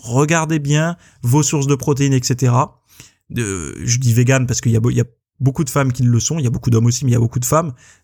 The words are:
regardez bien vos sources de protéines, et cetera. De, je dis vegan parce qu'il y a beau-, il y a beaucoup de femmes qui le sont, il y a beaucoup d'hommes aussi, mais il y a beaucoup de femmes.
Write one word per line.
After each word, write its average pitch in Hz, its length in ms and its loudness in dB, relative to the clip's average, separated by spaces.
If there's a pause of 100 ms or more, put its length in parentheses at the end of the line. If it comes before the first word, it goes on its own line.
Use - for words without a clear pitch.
regardez 156 560 0
bien 151 400 0 (240)
vos 135 220 4
sources 139 240 -2
de 143 80 2
protéines, 139 380 0
et 127 100 0
cetera. 127 580 0 (480)
De, 95 540 -6
je 123 160 -2
dis 123 140 2
vegan 123 340 2
parce 120 140 -4
qu'il 120 100 0
y 113 60 2
a - 20 2
beau-, 117 100 0
il 123 80 -2
y 120 40 0
a 117 40 0 (340)
beaucoup 135 240 0
de 131 60 -4
femmes 135 220 0
qui 123 100 -4
le 120 180 2
sont, 160 200 -4
il 143 40 -4
y 123 40 0
a - 20 0
beaucoup 120 220 -2
d'hommes 117 160 4
aussi, 123 180 -2
mais 123 60 2
il - 20 4
y 117 40 2
a - 20 2
beaucoup 117 200 0
de 123 60 -6
femmes. 156 280 0 (300)